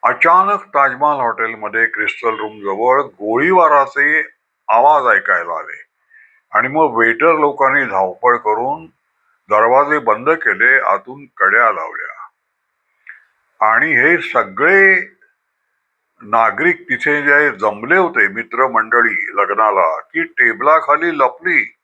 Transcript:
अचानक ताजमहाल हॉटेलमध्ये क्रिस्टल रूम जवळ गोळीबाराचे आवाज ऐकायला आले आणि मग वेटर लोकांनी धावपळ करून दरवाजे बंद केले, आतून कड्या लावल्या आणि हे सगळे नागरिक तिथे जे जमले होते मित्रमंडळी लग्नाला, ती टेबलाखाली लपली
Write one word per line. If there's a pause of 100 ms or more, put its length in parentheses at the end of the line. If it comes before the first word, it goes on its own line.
अचानक
ताजमहाल
हॉटेलमध्ये
क्रिस्टल
रूम
जवळ
गोळीबाराचे (460)
आवाज
ऐकायला
आले (720)
आणि
मग
वेटर
लोकांनी
धावपळ
करून (640)
दरवाजे
बंद
केले,
आतून (120)
कड्या
लावल्या (1600)
आणि
हे
सगळे (1200)
नागरिक
तिथे
जे
जमले
होते
मित्रमंडळी
लग्नाला,
ती
टेबलाखाली
लपली